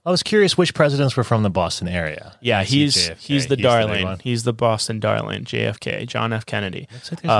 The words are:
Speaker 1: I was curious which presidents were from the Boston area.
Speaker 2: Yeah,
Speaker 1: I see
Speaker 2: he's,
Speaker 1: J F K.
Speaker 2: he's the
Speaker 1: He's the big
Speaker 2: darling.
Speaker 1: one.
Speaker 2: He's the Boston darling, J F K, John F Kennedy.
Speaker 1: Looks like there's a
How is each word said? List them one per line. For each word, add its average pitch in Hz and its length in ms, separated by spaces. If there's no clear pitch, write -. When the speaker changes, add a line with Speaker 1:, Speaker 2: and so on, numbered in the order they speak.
Speaker 1:
I 165 60
was 180 120
curious 208 340
which 175 160
presidents 139 420
were 123 80
from 110 200
the 101 60
Boston 87 380
area. 82 540
Speaker 2:
Yeah, 117 180
Speaker 1:
I 95 40
see 123 160
Speaker 2:
he's, 147 160
Speaker 1:
J 90 60
F 85 60
K. 82 80
Speaker 2:
he's - 120
the 139 60
Speaker 1:
He's 135 140
the 135 100
big 107 60
Speaker 2:
darling. 110 420
Speaker 1:
one. 92 140
Speaker 2:
He's 117 240
the 120 100
Boston 110 460
darling, 107 460
J 113 200
F 110 140
K, - 260
John 113 280
F 110 120
Kennedy. 98 460
Speaker 1:
Looks 127 200
like 170 100
there's 151 100
a 110 80